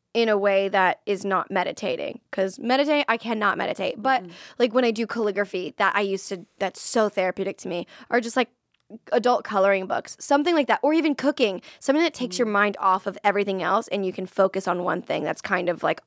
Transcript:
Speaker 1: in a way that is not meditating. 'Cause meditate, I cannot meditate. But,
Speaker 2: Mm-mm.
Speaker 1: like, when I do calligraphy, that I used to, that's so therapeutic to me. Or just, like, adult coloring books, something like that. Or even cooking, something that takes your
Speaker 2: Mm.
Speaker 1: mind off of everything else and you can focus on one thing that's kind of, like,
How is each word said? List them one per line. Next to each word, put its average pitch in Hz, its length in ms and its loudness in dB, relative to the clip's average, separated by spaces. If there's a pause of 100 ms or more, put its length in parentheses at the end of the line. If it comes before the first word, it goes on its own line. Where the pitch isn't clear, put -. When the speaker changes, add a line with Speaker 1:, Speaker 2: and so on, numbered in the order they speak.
(140)
Speaker 1:
in 233 160 2
a 208 80 4
way 196 300 4
that 190 380 2
is 196 180 -2
not 190 280 0
meditating. - 680 -4 (120)
'Cause 190 280 -2
meditate, 277 480 2
I 233 100 2
cannot 214 400 -2
meditate. 190 440 -4
But, 254 220 0
Speaker 2:
Mm-mm. 175 80 -16 (280)
Speaker 1:
like, 240 140 2
when 254 100 4
I 233 80 2
do 220 160 -2
calligraphy, 202 680 -4
that 196 180 2
I 202 60 0
used 196 280 -4
to, 180 160 -8 (140)
that's 190 220 -6
so 220 260 2
therapeutic 185 520 -2
to - 100 -12
me. 175 180 -6 (220)
Or 240 100 2
just, 233 160 -4
like, 254 140 2 (640)
adult 240 320 2
coloring 196 420 2
books, - 320 -6
something 294 340 2
like 302 140 2
that. 220 140 2
Or 285 120 4
even 311 220 2
cooking, 233 460 0 (180)
something 294 240 2
that 339 100 0
takes 185 240 -6
your 240 100 0
Speaker 2:
Mm. 214 40 -2
Speaker 1:
mind 202 280 2
off 190 280 0
of 196 160 -6
everything 196 400 0
else 196 240 0
and 202 180 -2
you 185 60 -2
can 185 140 -6
focus 190 420 0
on 175 160 0
one 170 180 -2
thing 156 220 -4
that's 156 180 -4
kind 180 280 -2
of, 165 120 -4
like, 160 260 0